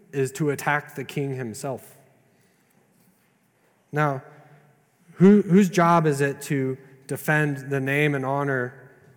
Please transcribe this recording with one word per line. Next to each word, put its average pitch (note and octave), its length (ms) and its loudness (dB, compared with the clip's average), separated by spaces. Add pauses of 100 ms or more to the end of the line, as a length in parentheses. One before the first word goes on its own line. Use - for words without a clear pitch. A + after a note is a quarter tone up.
(120)
is C3+ 200 -4
to D3+ 180 -4
attack D3 440 -4
the C#3 100 -10
king C#3 300 -6
himself. B2+ 600 -10 (2000)
Now, C#3+ 300 -2 (920)
who, G3 280 8
whose F#3+ 260 4
job E3+ 380 2
is C#3+ 140 0
it C#3 220 -2
to C3 340 -4 (300)
defend C#3+ 640 -2
the C#3 100 -2
name C#3+ 340 0
and C3 100 -4
honor C3+ 680 -4 (260)